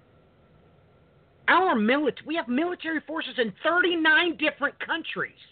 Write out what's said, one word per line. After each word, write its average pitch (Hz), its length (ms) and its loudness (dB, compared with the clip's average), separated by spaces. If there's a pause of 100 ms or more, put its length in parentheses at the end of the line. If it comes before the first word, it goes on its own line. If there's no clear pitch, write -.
(1500)
our 349 260 4
milit-, 247 520 0
we 311 100 -6
have 302 120 -4
military 320 520 -2
forces 294 380 -8
in 226 140 0 (100)
thirty-nine 330 760 2
different 285 420 -2
countries. - 560 -6 (160)